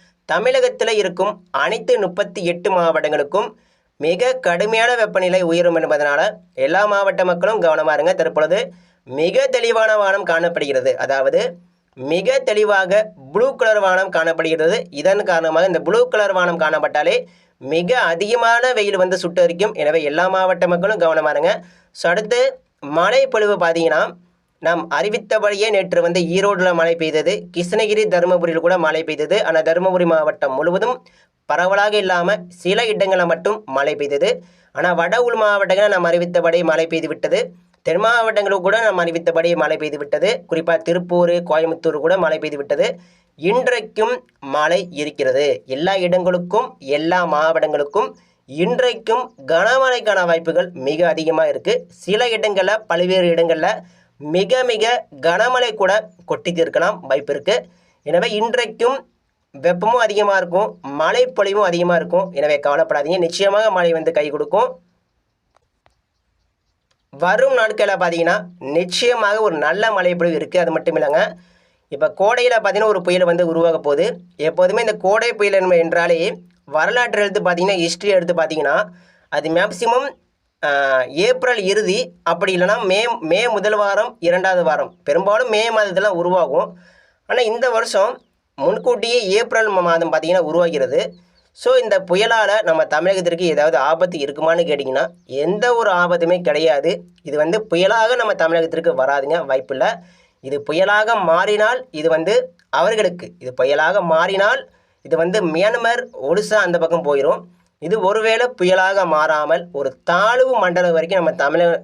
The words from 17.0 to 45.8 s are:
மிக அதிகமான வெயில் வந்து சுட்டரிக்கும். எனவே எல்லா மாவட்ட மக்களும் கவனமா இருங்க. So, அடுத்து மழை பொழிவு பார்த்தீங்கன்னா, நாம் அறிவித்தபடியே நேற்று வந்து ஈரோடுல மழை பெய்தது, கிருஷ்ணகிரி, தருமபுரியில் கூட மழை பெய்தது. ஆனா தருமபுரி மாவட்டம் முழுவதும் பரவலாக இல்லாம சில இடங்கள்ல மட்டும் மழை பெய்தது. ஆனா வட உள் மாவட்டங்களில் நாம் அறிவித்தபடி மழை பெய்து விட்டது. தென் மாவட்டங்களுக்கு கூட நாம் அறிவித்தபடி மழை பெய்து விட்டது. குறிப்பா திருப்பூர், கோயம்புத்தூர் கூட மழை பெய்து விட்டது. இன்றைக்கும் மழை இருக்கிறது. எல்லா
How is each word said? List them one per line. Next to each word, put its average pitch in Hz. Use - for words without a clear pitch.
மிக 175
அதிகமான 233
வெயில் 202
வந்து 185
சுட்டரிக்கும். 180
எனவே 151
எல்லா 156
மாவட்ட 185
மக்களும் 185
கவனமா 160
இருங்க. 156
So, -
அடுத்து 240
மழை 185
பொழிவு 214
பார்த்தீங்கன்னா, 165
நாம் 165
அறிவித்தபடியே 208
நேற்று 180
வந்து 175
ஈரோடுல 180
மழை 165
பெய்தது, 160
கிருஷ்ணகிரி, 208
தருமபுரியில் 175
கூட 175
மழை 160
பெய்தது. 156
ஆனா 160
தருமபுரி 180
மாவட்டம் 151
முழுவதும் 185
பரவலாக 196
இல்லாம 185
சில 208
இடங்கள்ல 190
மட்டும் 180
மழை 139
பெய்தது. 147
ஆனா 170
வட 175
உள் 240
மாவட்டங்களில் 202
நாம் 180
அறிவித்தபடி 175
மழை 160
பெய்து 160
விட்டது. 165
தென் 165
மாவட்டங்களுக்கு 208
கூட 208
நாம் 202
அறிவித்தபடி 170
மழை 156
பெய்து 151
விட்டது. 156
குறிப்பா 165
திருப்பூர், 175
கோயம்புத்தூர் 165
கூட 165
மழை 156
பெய்து 151
விட்டது. 147
இன்றைக்கும் 240
மழை 156
இருக்கிறது. 143
எல்லா 160